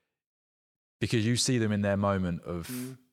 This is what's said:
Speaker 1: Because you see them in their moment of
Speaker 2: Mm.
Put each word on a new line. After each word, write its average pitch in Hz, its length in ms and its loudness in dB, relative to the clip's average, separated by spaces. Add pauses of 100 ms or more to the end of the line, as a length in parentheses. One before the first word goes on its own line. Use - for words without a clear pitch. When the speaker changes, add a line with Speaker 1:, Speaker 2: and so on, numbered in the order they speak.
(1000)
Speaker 1:
Because 110 260 2
you 120 100 2
see 123 220 2
them 110 140 2
in 104 100 0
their 101 140 2
moment 95 480 0
of 85 240 -6
Speaker 2:
Mm. 127 280 -10 (160)